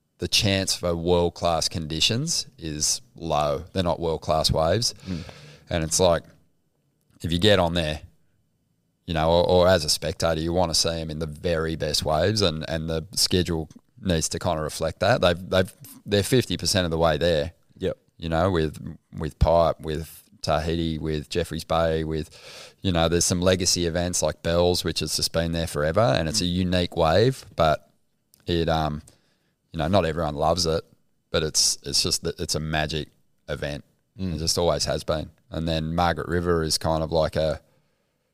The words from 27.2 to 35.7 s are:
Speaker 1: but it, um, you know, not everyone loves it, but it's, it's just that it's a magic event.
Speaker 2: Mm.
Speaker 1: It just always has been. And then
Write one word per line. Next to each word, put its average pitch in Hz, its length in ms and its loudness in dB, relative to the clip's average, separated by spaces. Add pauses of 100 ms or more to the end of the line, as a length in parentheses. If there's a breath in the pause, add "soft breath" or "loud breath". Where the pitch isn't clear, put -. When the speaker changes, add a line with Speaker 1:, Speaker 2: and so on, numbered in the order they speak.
Speaker 1:
but 78 320 2 (600)
it, 82 200 0
um, 78 360 -2 (680 soft breath)
you 85 40 -10
know, 76 100 -2
not 92 180 2
everyone 78 280 -2
loves 82 320 0
it, 82 180 -2 (460)
but 85 140 0
it's, - 400 0
it's 71 180 -2
just - 220 -2
that 82 160 -4
it's - 160 -4
a 78 40 -4
magic 78 500 -4 (380)
event. 73 360 -6 (360)
Speaker 2:
Mm. 92 160 -4
Speaker 1:
It - 40 -4
just 80 180 -2
always 82 280 2
has 73 180 -2
been. 80 260 -4 (220)
And 82 160 -6
then 80 260 -2